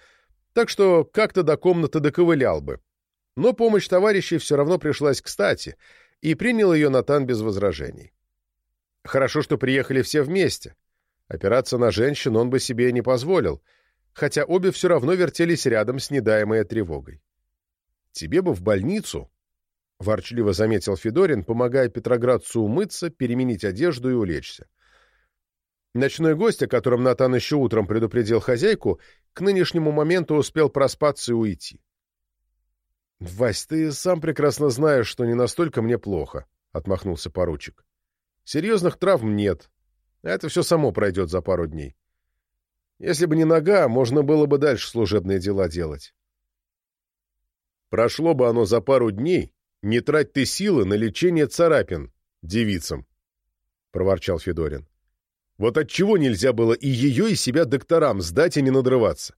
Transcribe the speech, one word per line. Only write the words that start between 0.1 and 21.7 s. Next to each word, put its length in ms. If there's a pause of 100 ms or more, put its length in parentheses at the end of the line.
так 160
что 340
как-то 400
до 140
комнаты 420
доковылял 640
бы. 180 (560)
Но 180
помощь 340
товарищей 500
всё 180
равно 240
пришлась 420
кстати, 540 (460)
и 140
принял 380
её 160
Натан 360
без 160
возражений. 720 (920)
Хорошо, 380
что 160
приехали 440
все 220
вместе. 520 (520)
Опираться 500
на 140
женщин 460
он 120
бы 100
себе 320
не 100
позволил, 600 (520)
хотя 320
обе 260
всё 160
равно 260
вертелись 520
рядом 340
с 100
недаемой 540
тревогой. 580 (920)
«Тебе 280
бы 120
в 80
больницу», 680 (720)
ворчливо 540
заметил 420
Федорин, 480
помогая 460